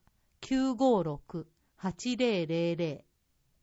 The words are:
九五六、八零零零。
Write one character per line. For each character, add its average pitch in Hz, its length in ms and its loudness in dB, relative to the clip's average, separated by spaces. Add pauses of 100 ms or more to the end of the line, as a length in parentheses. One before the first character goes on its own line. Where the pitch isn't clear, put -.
(420)
九 262 320 0
五 233 280 4
六、 156 460 -8 (280)
八 208 420 -4
零 214 280 2
零 170 300 0
零。 160 260 -4 (600)